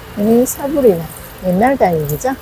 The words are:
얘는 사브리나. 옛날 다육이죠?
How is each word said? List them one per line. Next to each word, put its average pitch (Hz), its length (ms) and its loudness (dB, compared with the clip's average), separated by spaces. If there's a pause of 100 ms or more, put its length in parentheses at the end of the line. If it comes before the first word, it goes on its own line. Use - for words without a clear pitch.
(180)
얘는 226 280 4
사브리나. 269 580 0 (420)
옛날 208 300 2
다육이죠? 165 520 0 (140)